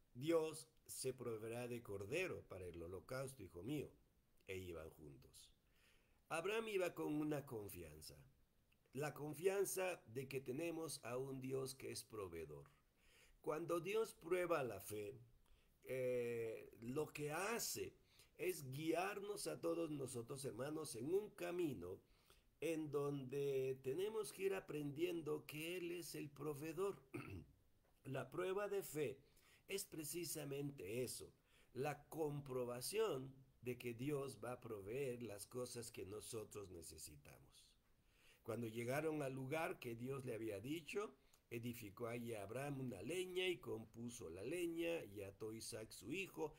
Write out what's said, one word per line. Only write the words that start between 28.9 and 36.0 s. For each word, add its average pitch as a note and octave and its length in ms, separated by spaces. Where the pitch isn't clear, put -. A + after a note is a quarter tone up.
es - 180
precisamente C#3+ 1160
eso, - 300
la C#3+ 360
comprobación C#3 1200
de A#2+ 160
que A#2+ 160
Dios C3+ 500
va B2 100
a B2 80
proveer A#2+ 600
las G2+ 240
cosas A#2+ 420
que G2+ 160